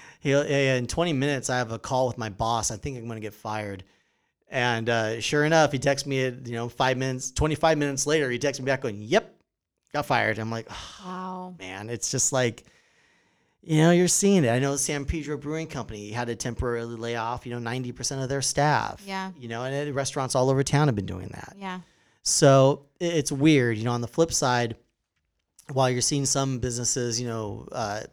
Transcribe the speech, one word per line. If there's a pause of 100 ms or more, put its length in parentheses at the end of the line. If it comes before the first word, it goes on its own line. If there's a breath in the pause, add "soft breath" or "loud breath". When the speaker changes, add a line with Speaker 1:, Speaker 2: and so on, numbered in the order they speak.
(200 loud breath)
Speaker 1:
he,
"In
twenty
minutes,
I
have
a
call
with
my
boss.
I
think
I'm
gonna
get
fired." (680)
And,
uh,
sure
enough,
he
texted
me,
at,
you
know,
five
minutes,
twenty-five
minutes
later,
he
texted
me
back
going,
"Yep, (600)
got
fired."
I'm
like,
"Oh, (320 loud breath)
Speaker 2:
Wow.
Speaker 1:
man."
It's
just
like, (960 soft breath)
you
know,
you're
seeing
it.
I
know
San
Pedro
Brewing
Company
had
to
temporarily
lay
off,
you
know,
ninety
percent
of
their
staff.
Speaker 2:
Yeah.
Speaker 1:
You
know,
and,
uh,
restaurants
all
over
town
have
been
doing
that.
Speaker 2:
Yeah. (420 soft breath)
Speaker 1:
So (160)
i-,
it's
weird.
You
know,
on
the
flip
side, (960)
while
you're
seeing
some
businesses,
you
know,
uh, (100)